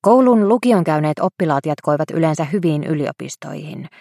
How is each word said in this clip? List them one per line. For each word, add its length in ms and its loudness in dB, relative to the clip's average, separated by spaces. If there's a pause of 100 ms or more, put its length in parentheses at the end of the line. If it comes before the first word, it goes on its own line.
Koulun 480 4
lukion 340 2
käyneet 360 0
oppilaat 460 -2
jatkoivat 460 -2
yleensä 320 0
hyviin 400 -2
yliopistoihin, 1040 -8 (140)